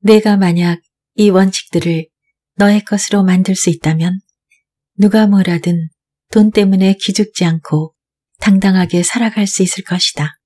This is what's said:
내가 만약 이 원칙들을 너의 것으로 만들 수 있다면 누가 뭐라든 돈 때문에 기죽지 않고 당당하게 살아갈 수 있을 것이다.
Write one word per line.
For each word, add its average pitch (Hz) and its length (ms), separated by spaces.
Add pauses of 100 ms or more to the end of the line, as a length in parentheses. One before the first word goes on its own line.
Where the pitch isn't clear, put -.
내가 214 360
만약 175 420 (360)
이 208 160
원칙들을 175 760 (500)
너의 202 280
것으로 202 400
만들 185 320
수 - 140
있다면 165 500 (760)
누가 214 300
뭐라든 175 600 (420)
돈 214 200
때문에 190 440
기죽지 202 500
않고 160 500 (460)
당당하게 190 600
살아갈 220 440
수 - 160
있을 185 220
것이다. - 600